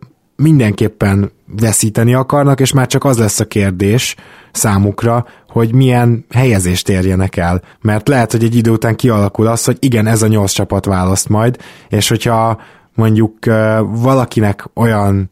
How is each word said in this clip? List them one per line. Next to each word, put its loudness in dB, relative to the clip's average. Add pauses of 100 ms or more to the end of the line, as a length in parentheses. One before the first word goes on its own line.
(360)
mindenképpen 0 (280)
veszíteni 0
akarnak, 0
és 0
már 2
csak -2
az 0
lesz 0
a -2
kérdés -2 (360)
számukra, 0 (220)
hogy -2
milyen 2
helyezést 0
érjenek 0
el. -2 (200)
Mert -2
lehet, 0
hogy 0
egy 0
idő 2
után 0
kialakul 0
az, -2
hogy -2
igen, 0
ez 2
a 2
nyolc 0
csapat -4
választ -2
majd, 0 (320)
és -2
hogyha -2 (340)
mondjuk, 0
ö, 0
valakinek -2
olyan 0